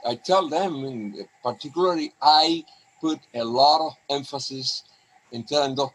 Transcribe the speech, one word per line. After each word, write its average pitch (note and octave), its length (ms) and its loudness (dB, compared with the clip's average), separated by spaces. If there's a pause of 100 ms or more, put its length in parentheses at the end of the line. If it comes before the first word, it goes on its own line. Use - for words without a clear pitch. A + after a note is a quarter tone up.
I A#2+ 100 -2
tell F#3 320 0
them, D3+ 380 -2
and A2 300 -8 (280)
particularly D3+ 800 -2
I D#3 420 4 (380)
put D#3 180 -2 (140)
a A#2+ 100 -4
lot C#3+ 420 4
of D3 80 -6 (160)
emphasis C3+ 720 -6 (500)
in A#2 100 -8
telling C#3 320 -2
those C3+ 200 -2